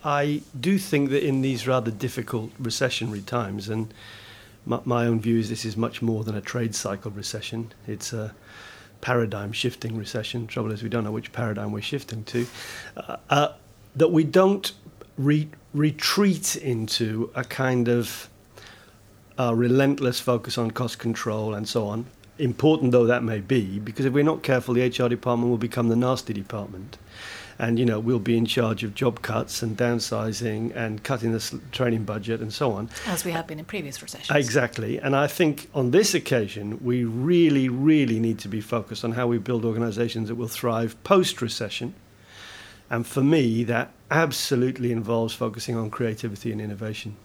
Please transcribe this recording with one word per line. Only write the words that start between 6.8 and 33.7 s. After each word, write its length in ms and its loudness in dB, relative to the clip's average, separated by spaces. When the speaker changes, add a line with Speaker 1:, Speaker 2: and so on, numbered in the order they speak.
Speaker 1:
recession. 640 -8
It's 240 -8
a 220 -6
paradigm 520 0
shifting 440 -4
recession. 500 -6
Trouble 260 -4
is, 100 -6
we 60 -6
don't 160 0
know 80 -4
which 200 -8
paradigm 400 -4
we're 80 -4
shifting 440 -6
to. 220 -2
Uh, 200 -10
uh, 180 6
that 140 6
we 140 6
don't 480 4
re-, 320 2
retreat 840 2
into 800 -2
a 100 -4
kind 440 2
of, 400 0
uh, 160 2
relentless 680 4
focus 380 0
on 140 0
cost 260 -4
control 560 -2
and 140 -6
so 180 0
on, 200 -4
important 540 4
though 140 8
that 160 4
may 160 -2
be, 400 0
because 260 -4
if 80 2
we're 120 4
not 180 2
careful, 320 2
the 60 6
H 200 2
R 80 4
department 420 0
will 80 2
become 300 0
the 80 6
nasty 360 0
department. 680 -10
And, 160 2
you 80 2
know, 140 2
we'll 220 0
be 180 2
in 80 2
charge 380 0
of 100 -6
job 260 0
cuts 440 -4
and 120 -4
downsizing 1000 -2
and 260 -4
cutting 300 -2
the 60 0
s-, 180 -6
training 320 0
budget 360 -4
and 120 -6
so 180 0
on. 180 -4
Speaker 2:
As 200 -2
we 80 -4
have 160 -6
been 100 -10
in 60 -12
previous 360 -10